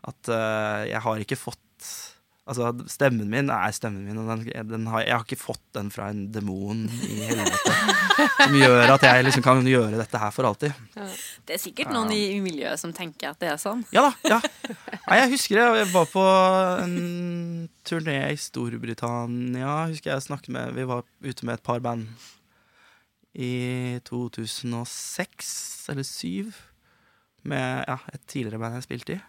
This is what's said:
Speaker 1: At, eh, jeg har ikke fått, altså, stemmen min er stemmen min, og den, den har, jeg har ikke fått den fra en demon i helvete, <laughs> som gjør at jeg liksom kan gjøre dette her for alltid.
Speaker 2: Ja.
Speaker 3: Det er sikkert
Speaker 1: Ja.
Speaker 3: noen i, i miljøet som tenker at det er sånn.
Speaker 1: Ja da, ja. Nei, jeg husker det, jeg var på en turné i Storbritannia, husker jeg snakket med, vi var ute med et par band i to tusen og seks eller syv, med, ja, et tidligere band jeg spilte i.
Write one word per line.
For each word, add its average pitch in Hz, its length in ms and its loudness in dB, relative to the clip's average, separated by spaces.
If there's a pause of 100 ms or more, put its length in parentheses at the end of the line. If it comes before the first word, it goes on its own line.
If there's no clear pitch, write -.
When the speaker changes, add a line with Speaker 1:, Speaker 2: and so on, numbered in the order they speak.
Speaker 1:
At, - 260 -14
eh, 107 600 0
jeg 110 120 -4
har 113 180 -2
ikke 117 180 -4
fått, - 720 -16 (380)
altså, 120 260 -2 (160)
stemmen 120 400 2
min 135 220 0
er 107 200 0
stemmen 101 320 -8
min, 104 140 -10
og 110 100 -6 (180)
den, 113 220 -10
den 110 200 -4
har, 113 160 -2
jeg 113 100 0
har 117 100 0
ikke - 140 -8
fått - 240 -10 (120)
den 104 180 -6
fra 101 180 -10
en 104 220 -6
demon 104 580 -4
i 113 320 -6
helvete, 113 500 0
<laughs> 370 720 2
som 196 140 8
gjør 123 400 10
at 135 60 4
jeg 127 240 8
liksom 135 180 4
kan 131 200 8
gjøre 120 360 4
dette 113 180 -4
her 107 140 -2
for - 140 -4
alltid. 139 280 -2 (220)
Speaker 2:
Ja. 208 100 -12 (400)
Speaker 3:
Det 156 80 -6
er 170 60 -4
sikkert 220 260 -6
Speaker 1:
Ja. - 80 -4
Speaker 3:
noen 220 180 0
i, 208 260 0
i - 40 -2
miljøet 156 380 -4
som 170 120 -8
tenker 156 380 -8
at 147 100 -12
det 175 120 -2
er 147 60 -2
sånn. 220 340 -6
Speaker 1:
Ja 269 180 6
da, 247 60 0 (120)
ja. 226 140 4 (680)
Nei, - 140 6
jeg 254 120 4
husker 233 220 0
det, 226 300 6
jeg 180 80 -4
var 175 120 6
på 185 760 4
en 175 880 -4 (160)
turné 143 460 -2
i 147 40 -2
Storbritannia, 120 1500 -4
husker 156 260 -6
jeg 139 100 -2
snakket - 260 -10
med, 123 240 -8
vi 123 100 -6
var 123 200 -4 (180)
ute 131 240 -10
med 117 80 -4
et 113 100 -10
par 120 160 -2
band 117 280 -6 (1300)
i 123 680 -4
to 123 260 -6
tusen 117 440 -8
og 117 140 -6
seks - 1000 -10
eller 139 140 -6
syv, 196 520 -8 (880)
med, 131 440 -4
ja, 131 120 -4 (120)
et - 140 -18
tidligere 110 340 -6
band 117 220 -6
jeg - 80 -16
spilte 123 240 -8
i. 196 160 -8